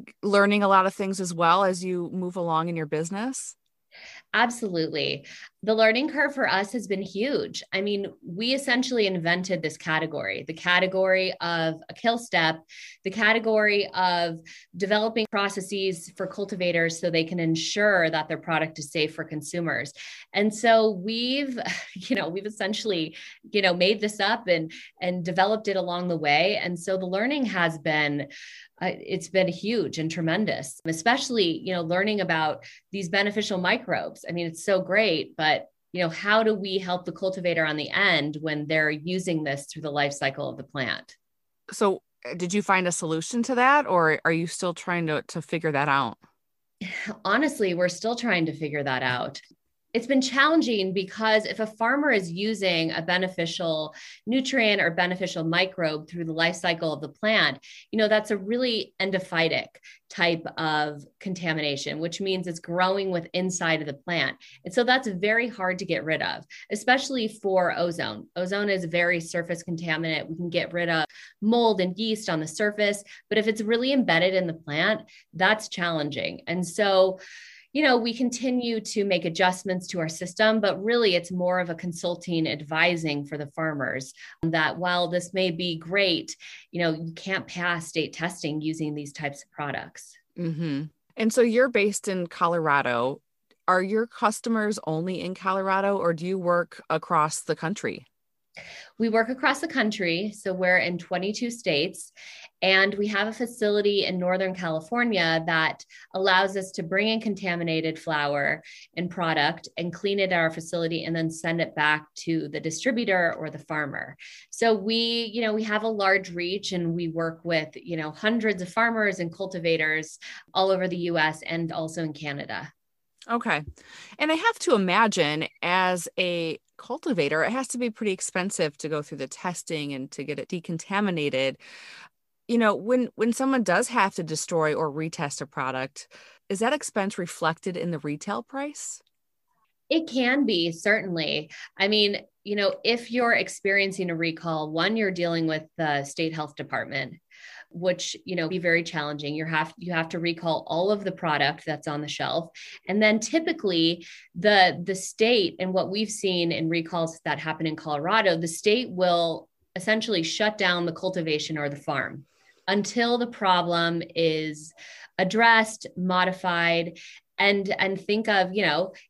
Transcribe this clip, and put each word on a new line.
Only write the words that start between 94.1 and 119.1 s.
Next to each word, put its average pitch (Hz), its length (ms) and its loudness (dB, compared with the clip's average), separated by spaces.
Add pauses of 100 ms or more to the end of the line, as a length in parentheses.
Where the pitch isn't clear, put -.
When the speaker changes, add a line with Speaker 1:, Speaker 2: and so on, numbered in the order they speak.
Speaker 1:
only 165 360 -2
in 185 160 -6
Colorado, 190 600 0
or 170 160 2
do 165 140 -4
you 190 120 -2
work 175 520 0
across 160 520 2
the 160 120 -2
country? 160 500 -4 (920)
Speaker 2:
We 226 100 2
work 226 200 4
across 269 320 0
the 330 80 -4
country. 208 680 0
So 190 160 -4
we're 180 260 4
in 175 200 0
twenty-two 196 520 -4
states, 170 640 -2 (480)
and 190 340 6
we 202 120 -2
have 208 220 0
a 226 40 -6
facility 208 720 0
in 180 140 -2
Northern 185 360 0
California 170 920 0
that 160 380 0 (300)
allows 190 420 4
us 185 160 -4
to 196 100 -6
bring 190 260 0
in 220 120 0
contaminated 170 760 -2
flour 147 680 0 (340)
and 175 120 -4
product 160 600 0 (100)
and 170 140 -4
clean 196 260 -2
it 185 140 2
at 175 60 4
our 160 120 4
facility 165 540 -4
and 165 100 -2
then 160 160 0
send 170 300 -2
it - 160 -2
back 151 400 2
to 160 320 -2
the 147 120 -6
distributor 185 800 0
or 156 120 -8
the - 80 -14
farmer. 147 580 -6 (340)
So 226 240 4
we, 226 580 0
you 233 100 -2
know, 214 120 0
we 220 80 0
have 214 220 0
a 226 40 0
large 196 460 2
reach, 180 380 -4
and 170 220 0
we 170 140 -2
work 165 360 -4
with, 160 320 0
you 170 200 -8
know, 156 140 -4
hundreds 214 500 0
of 175 80 -6
farmers 214 520 0